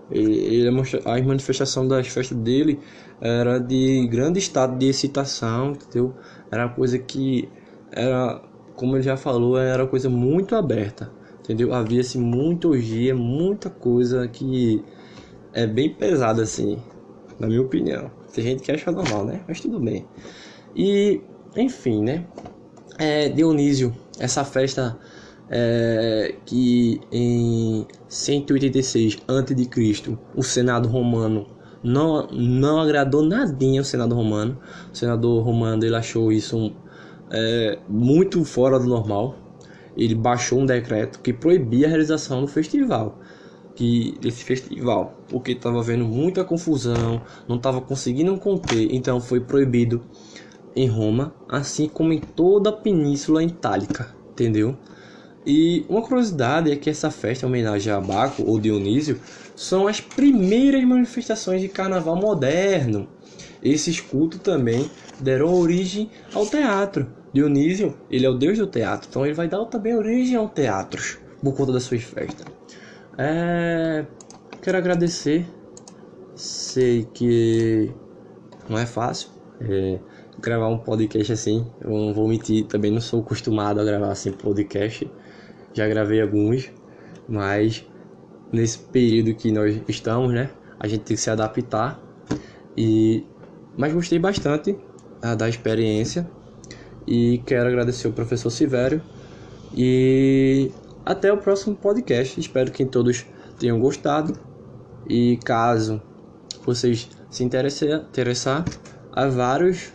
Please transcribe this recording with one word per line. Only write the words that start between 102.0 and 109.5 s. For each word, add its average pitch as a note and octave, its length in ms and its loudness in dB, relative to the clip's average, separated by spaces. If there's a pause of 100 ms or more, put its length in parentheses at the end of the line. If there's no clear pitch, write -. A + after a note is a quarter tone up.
Espero C3 320 -2
que C3+ 140 -2
todos B2 400 2 (320)
tenham A#2 220 0
gostado D3+ 540 0 (720)
e A#2+ 360 2
caso A2+ 560 0 (640)
vocês A#2+ 460 0 (220)
se - 120 -6
interesse-, C#3 480 -2
interessar, C3+ 720 -2 (480)
há C3 160 0
vários C#3 680 0